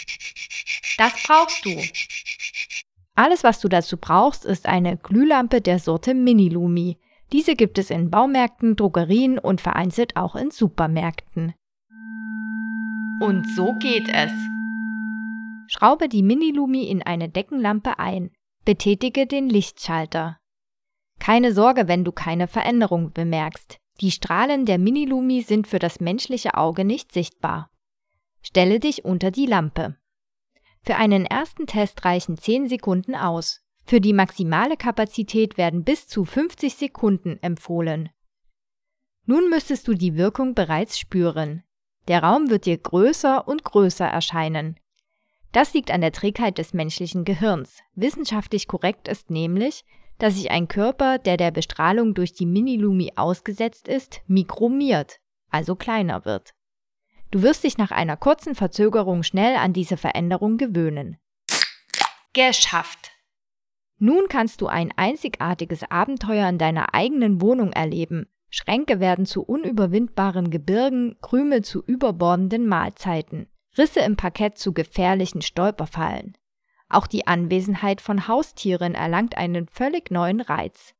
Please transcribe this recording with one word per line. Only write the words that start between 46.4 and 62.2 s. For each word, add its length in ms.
des 160
menschlichen 500
Gehirns. 560
Wissenschaftlich 720
korrekt 400
ist 240
nämlich, 540
dass 160
sich 160
ein 160
Körper, 520
der 180
der 140
Bestrahlung 640
durch 200
die 120
Minilumi 680
ausgesetzt 720
ist, 400
mikromiert, 920
also 260
kleiner 500
wird. 280
Du 120
wirst 200
dich 140
nach 140
einer 260
kurzen 380
Verzögerung 680
schnell 320
an 160
diese 240
Veränderung 600
gewöhnen. 600